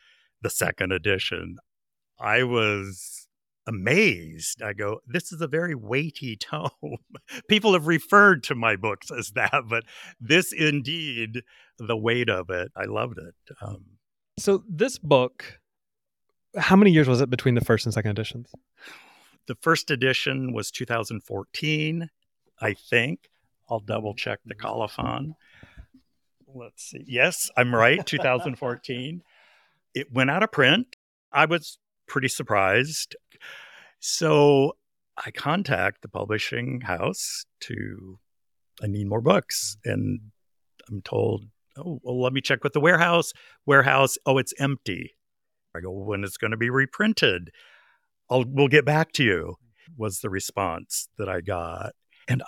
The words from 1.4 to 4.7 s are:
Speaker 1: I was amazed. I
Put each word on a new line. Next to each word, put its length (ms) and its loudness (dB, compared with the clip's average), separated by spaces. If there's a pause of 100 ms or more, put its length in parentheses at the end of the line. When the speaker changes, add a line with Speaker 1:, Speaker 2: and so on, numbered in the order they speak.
Speaker 1:
I 240 2
was 840 -2 (400)
amazed. 960 -2
I 120 -6